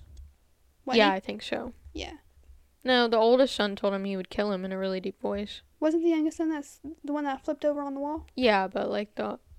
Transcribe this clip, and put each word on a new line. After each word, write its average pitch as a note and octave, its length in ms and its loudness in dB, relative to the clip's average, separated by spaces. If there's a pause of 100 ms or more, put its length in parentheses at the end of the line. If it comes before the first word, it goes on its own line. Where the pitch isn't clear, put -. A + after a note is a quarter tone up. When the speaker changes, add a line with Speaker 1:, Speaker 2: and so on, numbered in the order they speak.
(840)
Speaker 1:
Wasn't B3+ 140 2
Speaker 2:
Yeah, G#3 120 8
Speaker 1:
he? F#3+ 40 2
Speaker 2:
I F#3+ 40 -4
think G#3 220 -10
so. A#3+ 320 -6 (200)
Speaker 1:
Yeah. - 240 -12 (640)
Speaker 2:
No, B3 240 4
the A3+ 100 2
oldest B3 380 6
son G3+ 200 -2
told G3+ 200 0
him G3 100 -4
he G3 120 -4
would F#3 120 -8
kill G#3 220 -2
him F#3 140 -4
in F#3+ 60 -6
a F#3+ 60 -6
really F#3+ 220 -4
deep - 200 -8
voice. G3+ 420 -6 (180)
Speaker 1:
Wasn't D#4+ 240 2
the E4+ 60 4
youngest D#4 280 0
son D#4+ 120 0
that's D4 300 -6 (240)
the C#4+ 100 -4
one D4 100 -2
that C4+ 200 -6
flipped D4+ 220 -4
over D4 160 0
on C#4 140 -6
the C#4 40 -8
wall? D4+ 360 -6
Speaker 2:
Yeah, G#3 320 4
but, G3+ 240 -4
like, G#3 240 -6
the G#3+ 240 -6 (200)